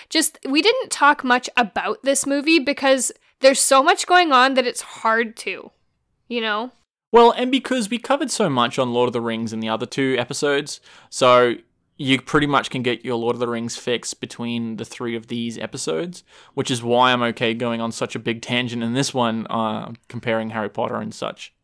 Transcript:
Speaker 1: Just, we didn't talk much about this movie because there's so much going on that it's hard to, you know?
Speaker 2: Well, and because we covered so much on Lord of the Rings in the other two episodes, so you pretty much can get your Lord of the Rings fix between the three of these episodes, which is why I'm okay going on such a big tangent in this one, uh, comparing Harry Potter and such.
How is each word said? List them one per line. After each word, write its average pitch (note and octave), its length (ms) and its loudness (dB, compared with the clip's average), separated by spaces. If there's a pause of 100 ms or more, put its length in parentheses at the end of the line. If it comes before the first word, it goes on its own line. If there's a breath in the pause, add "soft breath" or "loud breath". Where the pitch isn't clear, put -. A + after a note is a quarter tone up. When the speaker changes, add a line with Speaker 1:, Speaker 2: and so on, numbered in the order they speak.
(100 loud breath)
Speaker 1:
Just, - 280 -2 (100)
we D4 140 2
didn't A#4 280 0
talk C#4+ 340 2
much B3 320 0
about G3+ 460 -2
this C4+ 240 0
movie C#4+ 340 2
because C4+ 500 0 (300)
there's C4+ 200 6
so C4+ 220 6
much E4+ 240 2
going F4+ 260 4
on C4 220 6
that B3 120 2
it's A#3+ 160 -6
hard A3+ 560 -2
to, - 320 -10 (580)
you A#3+ 120 -6
know? A3 320 -4 (400)
Speaker 2:
Well, A#3 200 10
and B3+ 180 -2
because B3+ 400 0
we A#3+ 80 -2
covered C#4 320 -2
so G3+ 180 0
much B2 300 0
on B2 140 0
Lord B2 160 4
of A#2 40 -2
the A#2+ 80 -2
Rings A2+ 320 -4
in A2 80 -6
the A2 80 -4
other A2+ 180 -2
two C3 320 -2
episodes, C#3+ 600 -2 (300 soft breath)
so B2 440 6 (420)
you C3 240 0
pretty D3 260 0
much C3+ 240 0
can C3 120 -4
get A#2+ 220 -2
your B2 120 -2
Lord A#2 200 0
of A#2+ 40 -8
the A#2+ 80 -2
Rings A#2 280 -6
fix - 380 -4
between A#2 600 -8
the A2+ 80 -10
three A#2+ 320 -8
of A2+ 120 -12
these A#2 300 -6
episodes, D#3+ 640 -8 (320 soft breath)
which C3+ 160 -4
is A#2 120 -4
why B2 300 4
I'm B2 100 0
okay A#2 320 -2
going A#2 260 -4
on A2+ 100 -4
such - 240 -6
a C3 60 -8
big A2+ 220 -6
tangent B2 400 -4
in A#2 100 -2
this C3+ 220 -2
one, A2+ 340 -2
uh, A2 440 -4 (160)
comparing A2+ 420 -4
Harry G#2+ 180 -4
Potter A2+ 280 -6
and A2 180 -8
such. - 500 -12